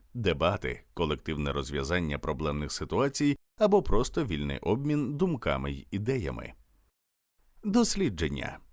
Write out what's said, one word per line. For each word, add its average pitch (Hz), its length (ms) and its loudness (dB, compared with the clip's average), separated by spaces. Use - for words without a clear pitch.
дебати, 85 720 0
колективне 73 580 -2
розв'язання 71 640 -2
проблемних 73 540 -2
ситуацій 139 640 0
або 208 240 6
просто 127 420 2
вільний 73 340 -2
обмін 143 580 0
думками 78 560 0
й 67 180 -10
ідеями. 101 600 -4
Дослідження. 87 960 0